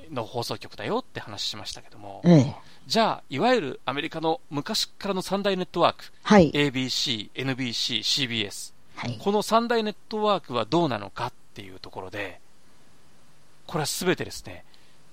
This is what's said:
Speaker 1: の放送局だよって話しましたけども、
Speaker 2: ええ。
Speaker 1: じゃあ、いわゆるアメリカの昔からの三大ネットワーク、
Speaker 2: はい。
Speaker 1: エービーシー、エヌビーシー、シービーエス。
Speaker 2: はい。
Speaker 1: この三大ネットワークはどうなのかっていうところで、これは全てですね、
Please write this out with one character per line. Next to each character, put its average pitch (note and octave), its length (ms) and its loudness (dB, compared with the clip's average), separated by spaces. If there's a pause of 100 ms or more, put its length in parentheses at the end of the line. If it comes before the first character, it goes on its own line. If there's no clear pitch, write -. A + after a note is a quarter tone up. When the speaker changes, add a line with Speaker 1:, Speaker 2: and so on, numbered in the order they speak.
(120)
Speaker 1:
の B2 140 -4
放 A#2 180 -4
送 A2+ 140 -4
局 - 180 -12
だ G#2 100 -8
よ F3+ 120 -2
っ C4 80 -4
て - 160 -10
話 G2+ 220 -8
し - 120 -4
ま G2+ 100 -10
し - 60 -8
た - 100 -12
け - 80 -18
ど - 80 -18
も、 G2+ 280 -12
Speaker 2:
え F3 60 10
え。 C#3+ 240 8 (320)
Speaker 1:
じ C3 120 2
ゃ G3+ 220 2
あ、 - 80 -16
い C3+ 100 -2
わ A#3+ 140 6
ゆ A#3+ 80 4
る C#3 240 -6
ア C3 80 0
メ C#3+ 80 -2
リ D#3 80 -4
カ E3 100 -6
の D#3+ 300 2
昔 D3+ 400 -2
か - 180 -10
ら G3 60 0
の F#3 80 -2
三 G3 220 -2
大 G3 120 4
ネ F3+ 80 0
ッ - 20 -6
ト - 140 -2
ワ E3 140 8
ー - 20 -6
ク、 - 100 -16 (180)
Speaker 2:
は G#3+ 160 10
い。 D#3 140 10
Speaker 1:
エ D3 140 6
ー C#3 40 0
ビ C3 160 0
ー - 20 0
シ G#2+ 440 -2
ー、 - 80 -6
エ C3 40 -2
ヌ C3+ 100 0
ビ B2+ 140 -2
ー A2+ 40 -4
シ A2+ 260 0
ー、 G2+ 40 -6
シ - 220 2
ー - 20 -2
ビ A#2 160 0
ー G2+ 40 -4
エ F#2+ 40 -8
ス。 - 220 -12 (220)
Speaker 2:
は - 120 -6
い。 A#2 140 -4
Speaker 1:
こ G3+ 100 0
の G#3 100 4
三 A#3 280 4
大 A#3 140 2
ネ G#3+ 80 -2
ッ - 40 -8 (140)
ト G#3+ 120 -2
ワ G#3 200 4
ー - 40 -16
ク C#3 80 -8
は A#2 120 2
ど D#3+ 220 4
う - 20 2
な A2+ 80 0
の G2+ 120 -6
か A#2+ 180 -6
っ - 60 -8 (200)
て - 80 -12
い F#2+ 120 -14
う F#2 60 -14
と - 120 -14
こ G#2 100 -10
ろ F#2 80 -8
で、 F#2+ 320 -8 (1300)
こ - 80 -6
れ D#3 60 0
は C#3+ 40 -2
全 F3 320 0
て A2+ 80 -4
で G2 60 -10
す - 140 -12
ね、 F2+ 200 -14 (460)